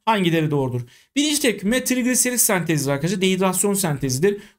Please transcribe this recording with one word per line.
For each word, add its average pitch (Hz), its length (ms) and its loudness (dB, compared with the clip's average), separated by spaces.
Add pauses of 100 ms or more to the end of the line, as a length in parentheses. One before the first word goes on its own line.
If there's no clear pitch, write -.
hangileri 165 460 2
doğrudur? 127 300 -2 (340)
Birinci 294 260 0
tepkime 247 420 0
trigliserit 247 580 0
sentezidir 160 500 0
arkadaşlar. 165 300 -2
Dehidrasyon 185 520 0
sentezidir. 160 680 0 (180)